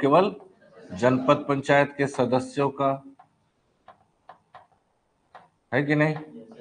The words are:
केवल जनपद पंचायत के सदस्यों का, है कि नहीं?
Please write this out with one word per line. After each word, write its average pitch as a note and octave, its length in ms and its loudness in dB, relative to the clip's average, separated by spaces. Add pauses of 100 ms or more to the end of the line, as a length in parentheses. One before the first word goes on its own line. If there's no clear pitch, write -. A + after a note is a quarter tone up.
केवल F3 340 2 (580)
जनपद C3 560 2
पंचायत C#3 480 2
के C#3 120 -2
सदस्यों C3 640 -2
का, C#3 180 -2 (2750)
है C3+ 100 0
कि D3 120 -2
नहीं? D3+ 200 0 (460)